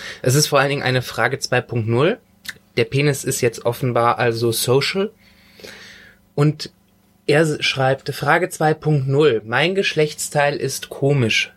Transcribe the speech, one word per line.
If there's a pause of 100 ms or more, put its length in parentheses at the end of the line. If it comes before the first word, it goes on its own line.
(220)
Es
ist
vor
allen
Dingen
eine
Frage
zwei
Punkt
null. (580)
Der
Penis
ist
jetzt
offenbar
also
social. (1200)
Und (560)
er
s-,
schreibt,
Frage
zwei
Punkt
null,
mein
Geschlechtsteil
ist
komisch,